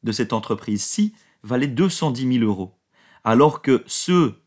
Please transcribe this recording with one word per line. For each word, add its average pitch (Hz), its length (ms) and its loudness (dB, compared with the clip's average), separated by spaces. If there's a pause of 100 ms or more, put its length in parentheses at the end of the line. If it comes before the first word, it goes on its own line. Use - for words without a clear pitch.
de 113 100 -4
cette 113 220 -4
entreprise-ci 110 800 -4 (280)
valaient 127 240 -2
deux 139 220 0
cent 165 220 -2
dix 127 160 -4
mille 123 180 0
euros, 95 320 -4 (480)
alors 127 380 4
que 127 240 2
ceux 170 600 0